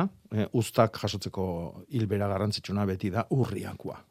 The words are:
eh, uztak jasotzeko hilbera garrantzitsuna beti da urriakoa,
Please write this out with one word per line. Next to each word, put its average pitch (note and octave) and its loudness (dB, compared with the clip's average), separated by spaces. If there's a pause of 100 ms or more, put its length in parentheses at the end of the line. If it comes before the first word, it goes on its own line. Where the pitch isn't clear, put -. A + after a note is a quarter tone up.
(280)
eh, G#2+ 0
uztak A2+ 4
jasotzeko G2 -4 (420)
hilbera G#2 0
garrantzitsuna G2+ 0
beti F#2+ 0
da G#2 0
urriakoa, G2 -2 (120)